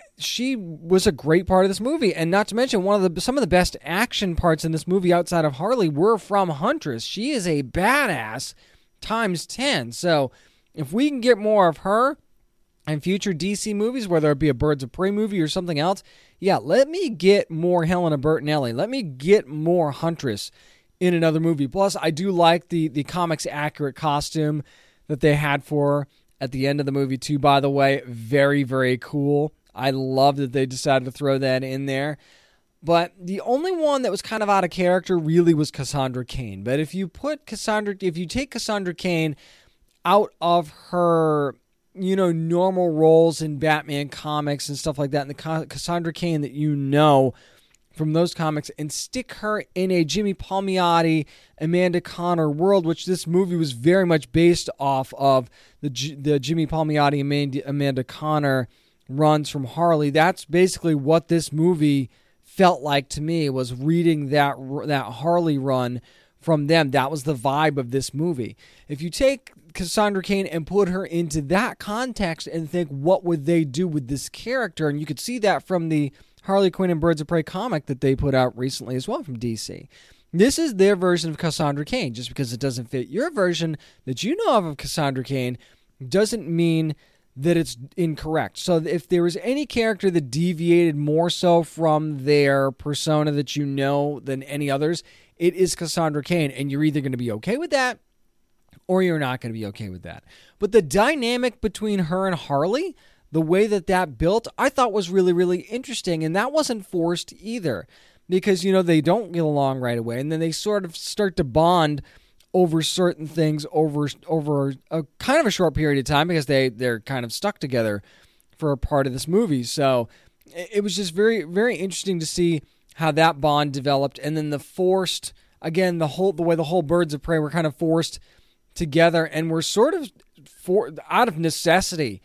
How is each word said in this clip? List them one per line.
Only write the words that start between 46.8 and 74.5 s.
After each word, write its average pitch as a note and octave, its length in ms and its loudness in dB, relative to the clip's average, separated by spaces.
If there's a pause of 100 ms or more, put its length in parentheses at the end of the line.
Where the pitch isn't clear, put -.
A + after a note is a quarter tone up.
from D#3 200 -2
those E3+ 200 2
comics, D3+ 460 -4
and D3+ 100 -8
stick - 440 -10
her G#3 320 -4 (100)
in F#3 160 0
a F3 140 4
Jimmy G3 280 -2
Palmiotti, F3 920 0 (340)
Amanda F3 400 2
Conner F3 500 0
world, F3 360 2
which E3 200 -2
this F3+ 220 -4
movie F3 300 2
was D#3 160 -2
very E3+ 320 4
much D#3+ 260 0
based E3+ 380 4 (100)
off C3+ 380 0
of C3+ 320 4 (320)
the D3 80 -6
J-, C3+ 260 -6
the C#3+ 240 0
Jimmy D#3 260 0
Palmiotti, D3+ 540 2
Amanda, C#3+ 500 -2
Amanda C#3 360 -2
Conner C#3+ 640 0 (400)
runs D3+ 400 2
from C#3 160 -6
Harley. D#3 440 2
That's D#3+ 360 2
basically F3 500 2
what D3+ 320 2
this E3 240 0
movie D3 580 2 (360)
felt F3+ 360 4
like C#3+ 280 0
to C#3+ 120 -8
me, D#3+ 280 0
was B2+ 240 -4
reading D#3 560 2
that, C#3+ 260 2 (300)
that C3+ 260 -2
Harley D#3+ 460 0
run B2+ 420 -2 (400)
from D3+ 280 0
them. D#3 240 4
That C3+ 200 2
was D3 120 -6
the D3+ 120 -2
vibe C#3 420 0
of B2 140 -4
this C3 220 -4
movie. C3+ 420 -4 (320)
If C#3+ 140 -10
you E3+ 80 -6
take C4+ 420 0 (220)
Cassandra G3 500 0
Cain G3 240 -2
and D#3+ 180 -4
put G3 220 2
her F#3 180 -4
into D#3+ 360 -2
that F3+ 360 0
context G#3 720 -6
and D#3+ 220 -6
think, F3 180 -2
what D3+ 380 0
would E3 200 -2
they E3 200 2
do C#3 200 -4
with D3 220 -4
this C3+ 220 -6
character? A3 580 -4